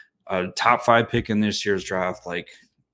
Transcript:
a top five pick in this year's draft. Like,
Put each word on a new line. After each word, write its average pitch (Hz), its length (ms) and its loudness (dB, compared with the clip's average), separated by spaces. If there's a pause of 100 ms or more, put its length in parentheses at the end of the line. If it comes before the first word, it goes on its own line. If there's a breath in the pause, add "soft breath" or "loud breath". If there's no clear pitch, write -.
(280 loud breath)
a 92 280 -4
top 117 280 2
five 117 260 4
pick 120 200 -2
in 107 120 2
this 104 240 -2
year's 98 180 0
draft. 92 420 -4
Like, 87 220 -8 (460)